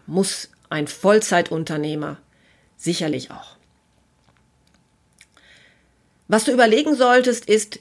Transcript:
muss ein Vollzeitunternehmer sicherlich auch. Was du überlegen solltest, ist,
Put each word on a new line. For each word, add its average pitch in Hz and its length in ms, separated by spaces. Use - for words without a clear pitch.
muss 185 400
ein 151 180
Vollzeitunternehmer 160 1300
sicherlich 156 540
auch. - 240
Was 220 180
du 269 80
überlegen 247 440
solltest, 247 500
ist, 214 340